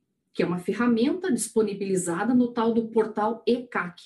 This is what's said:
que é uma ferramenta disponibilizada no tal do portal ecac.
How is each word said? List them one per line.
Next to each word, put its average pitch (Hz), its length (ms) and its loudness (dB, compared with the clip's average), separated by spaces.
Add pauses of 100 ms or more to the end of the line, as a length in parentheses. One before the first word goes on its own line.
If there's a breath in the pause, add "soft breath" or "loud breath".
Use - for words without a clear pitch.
(340)
que 196 100 -2
é - 20 2
uma 175 140 -2
ferramenta 240 720 0
disponibilizada 196 1000 0
no 247 180 4
tal 226 220 0
do 226 160 0
portal 220 580 0
ecac. 220 580 -4